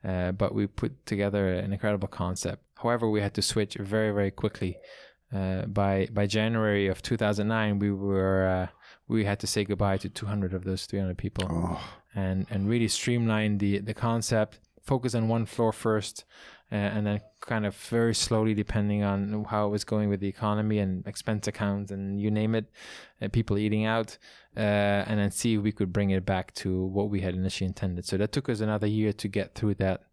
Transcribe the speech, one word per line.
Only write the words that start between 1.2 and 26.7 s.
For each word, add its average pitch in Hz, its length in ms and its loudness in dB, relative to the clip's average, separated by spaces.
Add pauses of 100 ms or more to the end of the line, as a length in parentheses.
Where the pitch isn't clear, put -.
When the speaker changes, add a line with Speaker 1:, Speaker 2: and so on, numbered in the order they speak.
Speaker 1:
an 95 180 -2
incredible 101 380 0
concept. - 540 -6 (120)
However, 117 340 0
we 104 120 2
had 104 140 -2
to 104 60 -2
switch - 340 0
very, 104 360 0
very 101 200 2
quickly. - 440 -4 (580)
Uh, 95 320 -2
by, 98 460 2
by 104 160 2
January 107 600 2
of 95 160 -2
two - 120 0
thousand 104 320 2
nine, 107 320 2
we 101 120 2
were, 95 540 2
uh, 92 220 2 (400)
we 113 180 2
had 117 140 0
to - 80 -4
say 107 160 0
goodbye 98 340 2
to - 120 -4
two - 160 -8
hundred 98 300 -2
of 92 80 -4
those 95 240 -4
three 101 120 -4
hundred 92 200 -2
people, 101 300 -4
Speaker 2:
Oh. 85 300 -2 (360)
Speaker 1:
and, 95 340 -2
and 98 180 0
really 117 220 2
streamline 110 680 2
the, 101 200 2
the 104 140 -6
concept, 113 680 0 (220)
focus 123 340 0
on 113 140 2
one 113 160 2
floor 113 260 2
first, - 540 0 (460)
uh, 107 40 -4
and 104 320 0
then 104 140 0 (180)
kind 110 260 -2
of 101 100 -2
very 117 380 2
slowly, 110 400 2
depending 104 500 0
on 101 420 0
how 104 220 0
it - 20 2
was 104 160 -2
going 107 240 0
with 101 100 0
the 98 80 -2
economy 107 520 0
and 95 280 -2
expense 107 400 -4
accounts 101 440 -2
and 98 300 -4
you 104 80 2
name 107 260 2
it, 110 140 -2 (520)
uh, 101 80 -6
people 110 280 0
eating 107 280 2
out, 113 320 -2 (380)
uh, - 40 -8 (480)
and 107 120 0
then 101 120 2
see 113 240 0
if 104 60 2
we 107 100 2
could 98 200 -2
bring 98 200 2
it 95 140 2
back 92 280 -2
to 92 320 -2